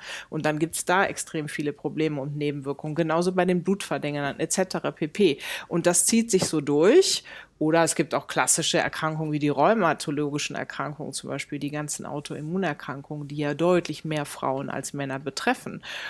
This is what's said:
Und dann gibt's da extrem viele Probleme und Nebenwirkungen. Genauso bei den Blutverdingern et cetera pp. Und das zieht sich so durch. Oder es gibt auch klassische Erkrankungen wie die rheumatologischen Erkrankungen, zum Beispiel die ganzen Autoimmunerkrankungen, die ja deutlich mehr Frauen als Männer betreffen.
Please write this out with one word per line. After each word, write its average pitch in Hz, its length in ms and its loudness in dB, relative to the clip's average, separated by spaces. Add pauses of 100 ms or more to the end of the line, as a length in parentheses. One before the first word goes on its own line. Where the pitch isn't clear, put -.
(280)
Und 151 160 -4
dann 151 140 2
gibt's 160 260 -2
da 185 220 4
extrem - 420 -4
viele 147 240 -2
Probleme 151 480 -2
und 147 160 -6
Nebenwirkungen. 147 580 -4
Genauso 165 380 2
bei 180 140 2
den 180 160 2
Blutverdingern 147 760 -2
et 160 140 -2
cetera 180 380 0
pp. 156 480 2 (280)
Und 170 200 0
das - 180 4
zieht 226 260 4
sich 190 140 4
so 156 160 0
durch. 160 640 6 (340)
Oder 160 260 4
es 160 100 0
gibt 156 220 0
auch 143 100 -2
klassische 156 520 2
Erkrankungen 156 520 -2
wie 151 80 -2
die 147 100 2
rheumatologischen 147 1080 2
Erkrankungen, 139 560 -8
zum - 180 -8
Beispiel 143 300 -8
die 143 100 -4
ganzen 151 360 -8
Autoimmunerkrankungen, 147 1200 -6
die 147 80 -8
ja 147 180 -2
deutlich 170 500 2
mehr 151 200 -2
Frauen 135 440 -4
als - 260 -6
Männer 135 260 -4
betreffen. - 640 -2 (260)